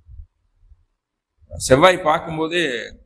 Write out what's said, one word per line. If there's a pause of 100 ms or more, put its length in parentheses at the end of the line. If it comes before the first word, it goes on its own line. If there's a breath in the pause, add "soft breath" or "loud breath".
(1500)
செவ்வாய்
பார்க்கும்போது (460)